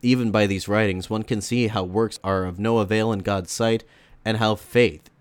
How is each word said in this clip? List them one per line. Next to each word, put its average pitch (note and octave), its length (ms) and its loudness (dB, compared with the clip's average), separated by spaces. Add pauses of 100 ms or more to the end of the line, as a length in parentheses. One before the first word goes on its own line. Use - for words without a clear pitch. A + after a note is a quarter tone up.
Even B2 280 2
by G#2 160 2
these G2 220 -2
writings, G2+ 400 0
one A2 140 -4
can G#2+ 180 -4
see A#2+ 280 0
how G#2+ 140 -2
works G#2 400 -2
are F#2+ 220 0
of F2+ 140 -6
no A2+ 200 0
avail A2 320 0
in G2+ 100 -2
God's F#2+ 320 -4
sight, A2+ 320 0 (380)
and A2 140 -2
how G#2+ 180 2
faith G#2 540 0 (120)